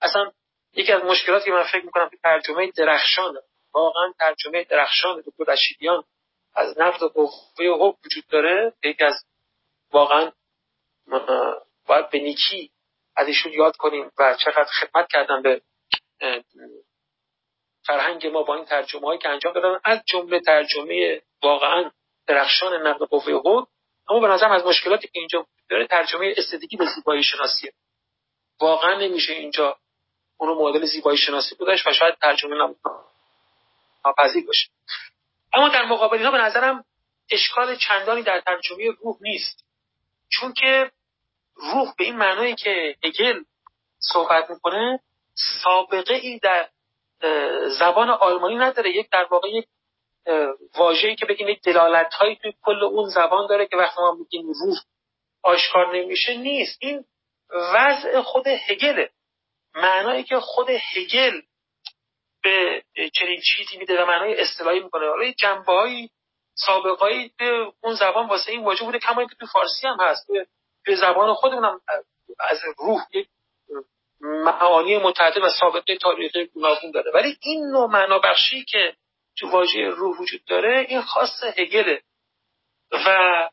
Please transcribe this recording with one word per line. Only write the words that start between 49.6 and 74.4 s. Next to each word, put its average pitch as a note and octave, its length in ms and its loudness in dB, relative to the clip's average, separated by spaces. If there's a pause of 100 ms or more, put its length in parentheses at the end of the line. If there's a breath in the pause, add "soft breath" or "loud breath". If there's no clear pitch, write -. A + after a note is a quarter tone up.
اه، D#3 240 0 (280)
واژه‌ای F3 380 2
که G#3+ 100 -6
بگیم G3+ 220 -2
یک G#3 140 -2
دلالت‌هایی E3+ 760 4
توی G#3+ 260 -10
کل G#3 220 0
اون G3+ 260 0
زبان F#3 380 2
داره G3+ 200 2
که F3+ 100 -4
وقتی F3 240 0
ما F3 100 4
می‌گیم F3 360 -10
روح D#4+ 300 -4 (640)
آشکار F3+ 520 2
نمیشه F#3 420 -4
نیست. B3+ 440 -6
این C#4 240 -8 (680)
وضع C4 480 2
خود C4 260 -2
هگله، B3 640 0 (640)
معنایی A3 480 0
که C4 160 0
خود B3 300 -2
هگل A3 720 -2 (1000)
به F3+ 400 0 (300)
چنین F3+ 280 -4
چیزی G3+ 360 -4
می‌ده F#3 260 0
و - 20 0
معنای F3+ 360 0
اصطلاحی F3 380 -2
می‌کنه. E3 280 -6
حالا D#3 180 -2
یه B3+ 80 -4
جنبه‌های G3+ 760 -2 (460)
سابقه‌ای G3 800 0
به A#3 360 -2 (100)
اون A3+ 120 -4
زبان G#3 320 2
واسه G3+ 240 -2
این A#3 120 -8
واژه G3 200 -2
بوده، A#3 160 -6
کما A#3 200 0
اینکه A#3+ 160 -4
تو - 100 -18
فارسی - 420 -2
هم B3+ 120 -2
هست، - 280 0
توی، - 180 -2 (400)
توی G4 100 2
زبان G#3+ 380 4
خودمون C4 320 0
هم C#4 160 -2 (580)
از - 200 -2 (180)
روح G3 240 -2 (120)
یک G4 140 -4 (920)
معانی E3 760 2